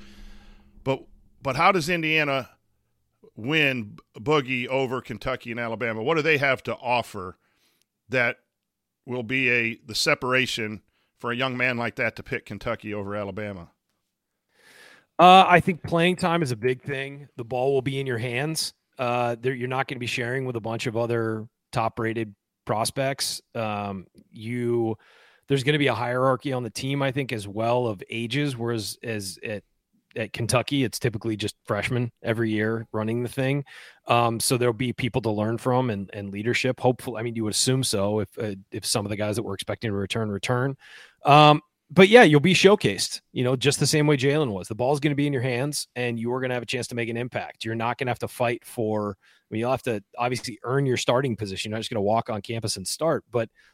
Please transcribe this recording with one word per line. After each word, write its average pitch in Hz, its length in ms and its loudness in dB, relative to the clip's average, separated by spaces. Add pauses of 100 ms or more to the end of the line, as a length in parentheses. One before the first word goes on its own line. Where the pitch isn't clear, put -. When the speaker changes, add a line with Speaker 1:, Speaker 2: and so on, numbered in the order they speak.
(840)
Speaker 1:
But, 135 200 -2 (380)
but 135 140 -2
how 170 160 6
does 175 180 0
Indiana 156 600 0 (840)
win 127 640 0 (180)
B-, - 40 -16
Boogie 127 480 0
over 131 320 -2
Kentucky 120 520 -8
and 117 80 -6
Alabama? 113 420 -4
What 151 160 2
do 196 60 2
they 156 160 4
have 131 240 2
to 117 120 -4
offer 117 600 -2 (720)
that 123 280 0 (680)
will 123 180 -6
be 131 260 0
a, 117 260 2 (100)
the 107 100 -12
separation 127 880 0 (380)
for 120 120 -6
a 120 40 -2
young 127 200 -2
man 123 220 0
like 117 180 -4
that 117 200 -2
to - 80 -14
pick - 240 -8
Kentucky 107 480 -8
over 101 200 -6
Alabama? 101 540 -10 (1500)
Speaker 2:
Uh, 185 280 10
I 175 120 8
think 170 240 -2
playing 170 320 0
time 170 260 0
is 143 80 -2
a 123 60 -2
big 123 260 -4
thing. 139 460 -8 (100)
The 120 80 -10
ball 127 300 0
will 131 80 2
be 135 160 -4
in 135 80 -6
your 123 100 -2
hands. 127 560 -4 (240)
Uh, 120 420 0
there, 127 140 -2
you're 127 140 -6
not 131 200 -2
gonna 135 120 -10
be 123 80 -6
sharing 127 380 -4
with 127 100 -6
a 117 60 -4
bunch 113 240 -6
of 113 100 -4
other 113 520 -2 (240)
top-rated 113 640 -2 (300)
prospects. 131 760 -4 (140)
Um, 104 500 -6 (260)
you, 117 640 -2 (520)
there's 139 160 2
gonna 147 160 2
be 143 80 4
a 123 60 4
hierarchy 127 600 0
on 123 100 -2
the 113 60 -6
team, 139 320 -4
I 135 100 2
think, 127 220 -4
as 104 140 -6
well, 117 400 0
of 104 220 -6
ages, 123 460 -2
whereas 117 480 -4
as 104 400 -8
at, 104 200 -8 (520)
at 110 180 -6
Kentucky, 127 500 0
it's 110 160 -4
typically 110 360 -2
just 104 200 -6 (100)
freshmen 120 460 -2 (100)
every 113 300 0
year 110 400 -2
running 110 320 -2
the 117 60 -6
thing. 135 340 -2 (440)
Um, 117 320 2
so - 180 2
there'll 120 160 2
be 117 200 -2
people 127 280 -2
to 110 100 0
learn 107 260 0
from 127 320 2
and, 98 240 -4
and 101 180 -8
leadership. 117 480 -2
Hopefully, 123 400 0
I 113 40 -6
mean, 120 120 -6
you 113 80 -2
would 107 100 -2
assume 131 300 2
so 104 360 0
if, 101 180 -4
uh, 107 180 -4 (160)
if 107 140 -8
some 104 200 -2
of 104 40 -8
the 104 80 -4
guys 104 180 -2
that 110 80 -4
we're 98 120 -6
expecting - 340 -6
to 101 60 -2
return, 104 340 -4
return. 123 480 -2 (480)
Um, 151 360 8 (320)
but 185 140 10
yeah, 233 160 12
you'll 151 160 8
be 170 140 6
showcased, 170 640 4 (140)
you 127 100 -2
know, 127 140 2
just 131 200 2
the 147 80 2
same 151 220 4
way 151 80 6
Jalen 139 380 0
was. 90 160 -8
The 107 60 -4
ball's 131 260 0
gonna 147 120 2
be 143 140 0
in 143 60 -2
your 127 80 0
hands, 131 560 -2
and 120 200 -2
you 117 140 -4
are 127 80 -2
gonna 127 140 -2
have 120 100 -4
a - 20 -10
chance 120 220 -6
to 123 80 -10
make 117 140 -2
an 117 80 -4
impact. 113 480 -8
You're 113 100 -4
not 117 220 -2
gonna 123 140 -2
have 117 80 -4
to 113 100 -6
fight 120 340 -2
for, 107 560 -4
I - 300 -20
mean, 110 100 -4
you'll 117 120 0
have 127 120 -2
to 110 180 -4 (160)
obviously 120 460 -4
earn 135 220 0
your 127 100 2
starting 127 400 2
position. 98 340 -6
You're 107 60 -4
not 113 60 -6
just 107 80 -10
gonna 113 120 -2
walk 107 280 0
on 107 120 -4
campus 113 360 -6
and 95 100 -10
start, - 420 -2
but 117 200 -2 (240)